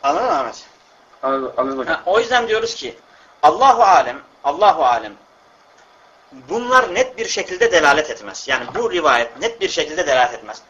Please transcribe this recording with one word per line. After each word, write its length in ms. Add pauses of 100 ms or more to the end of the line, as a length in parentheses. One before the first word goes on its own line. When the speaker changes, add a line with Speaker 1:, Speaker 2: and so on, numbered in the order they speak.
Speaker 1:
Anladın 240
mı 120
Ahmet? 260 (580)
Speaker 2:
Anladım, 340
anladım 220
hocam. 160
Speaker 1:
Ha, 100
o 140
yüzden 280
diyoruz 280
ki 220 (460)
Allahu 400
alem, 380 (220)
Allahu 420
alem. 280 (1160)
Bunlar 640
net 240
bir 100
şekilde 440
delalet 380
etmez. 380
Yani 180 (100)
bu 160
rivayet 480
net 220
bir 80
şekilde 380
delalet 260
etmez. 360